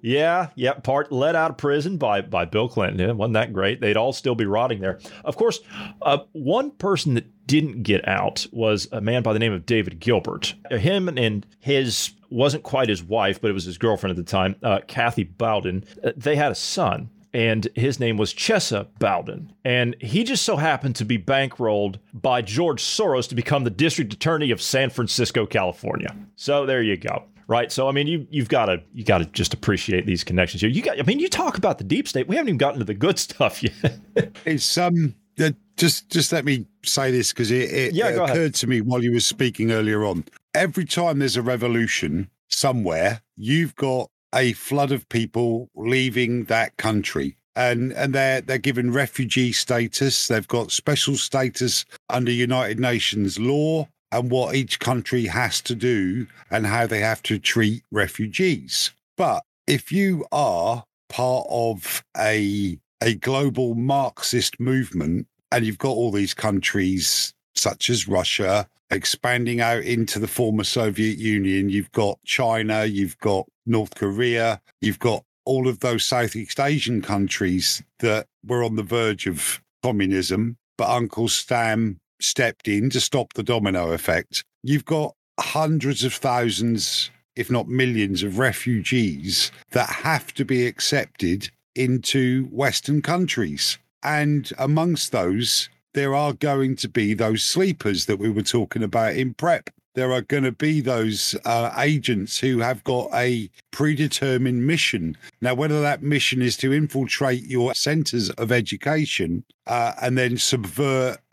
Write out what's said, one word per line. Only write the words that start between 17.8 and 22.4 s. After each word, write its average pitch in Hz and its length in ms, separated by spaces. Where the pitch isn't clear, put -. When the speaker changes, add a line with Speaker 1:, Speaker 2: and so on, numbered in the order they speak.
Speaker 1:
name 113 180
was 104 160
Chesa 120 540
Bowden. 95 560
And 123 360
he 131 240
just 233 200
so 202 140
happened 143 380
to 113 100
be 113 140
bankrolled 107 800
by 123 300